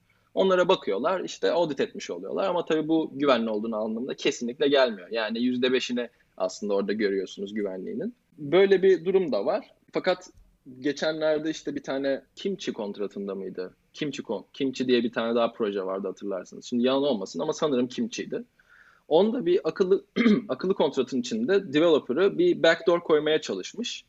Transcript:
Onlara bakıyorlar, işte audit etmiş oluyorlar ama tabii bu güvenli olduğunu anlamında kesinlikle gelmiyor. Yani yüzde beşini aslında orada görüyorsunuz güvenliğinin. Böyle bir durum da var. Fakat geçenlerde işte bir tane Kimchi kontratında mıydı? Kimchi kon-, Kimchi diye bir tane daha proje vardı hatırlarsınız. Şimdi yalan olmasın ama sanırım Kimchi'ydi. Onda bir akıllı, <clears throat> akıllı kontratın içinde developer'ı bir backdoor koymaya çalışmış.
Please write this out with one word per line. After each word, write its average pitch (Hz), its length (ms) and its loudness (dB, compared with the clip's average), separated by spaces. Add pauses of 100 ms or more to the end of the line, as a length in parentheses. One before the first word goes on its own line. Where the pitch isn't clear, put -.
(340)
Onlara 185 340 4
bakıyorlar, 175 540 0
işte - 300 -2
audit 160 280 0
etmiş - 300 -4
oluyorlar 110 400 -4
ama 175 160 -2
tabii 156 220 0
bu 160 260 0
güvenli 127 360 2
olduğunu 110 260 -4
anlamında 113 380 -4
kesinlikle 139 540 -2
gelmiyor. 120 440 2
Yani 113 320 -2
yüzde 127 300 2
beşini 123 360 -2 (280)
aslında 101 360 -4
orada 101 200 0
görüyorsunuz 98 600 -2
güvenliğinin. 98 600 -6 (220)
Böyle 180 460 4
bir 180 220 4
durum 185 260 2
da 104 140 -2
var. 190 260 -4 (200)
Fakat 180 380 -2 (500)
geçenlerde 156 680 -2
işte 151 260 -6
bir 139 80 -10
tane 139 380 -2 (140)
Kimchi 185 380 -6
kontratında 101 640 -6
mıydı? 92 380 -8 (200)
Kimchi 147 300 -6
kon-, 101 300 -6
Kimchi 131 340 -2
diye 123 160 6
bir 120 80 -2
tane 117 240 -2
daha 117 180 2
proje 101 280 -2
vardı 95 260 -4
hatırlarsınız. 95 580 -8
Şimdi 120 180 0
yalan 135 200 2
olmasın 101 360 -2
ama 156 140 -2
sanırım 127 340 0
Kimchi'ydi. 120 560 -6 (640)
Onda 208 380 2
bir 175 180 2
akıllı, 185 420 0 (100)
<clears throat> 233 340 4
akıllı 185 240 -2
kontratın 139 460 0
içinde 135 540 0
developer'ı 156 640 4
bir 165 260 2
backdoor 170 360 4
koymaya 156 420 2
çalışmış. 117 680 -8